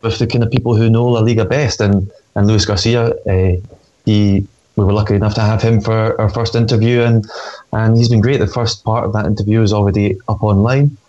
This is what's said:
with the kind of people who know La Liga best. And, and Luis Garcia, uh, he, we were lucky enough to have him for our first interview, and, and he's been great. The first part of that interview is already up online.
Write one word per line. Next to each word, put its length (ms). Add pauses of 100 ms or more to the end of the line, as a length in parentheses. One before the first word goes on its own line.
with 160
the 80
kind 180
of 60
people 260
who 140
know 160
La 140
Liga 260
best. 340
And, 300 (240)
and 140
Luis 180
Garcia, 480 (120)
uh, 300 (480)
he, 420 (300)
we 80
were 80
lucky 220
enough 220
to 40
have 220
him 180
for 400
our 80
first 260
interview, 460
and, 240 (480)
and 240
he's 140
been 100
great. 200
The 60
first 380
part 220
of 80
that 100
interview 380
is 100
already 460 (100)
up 140
online. 560 (100)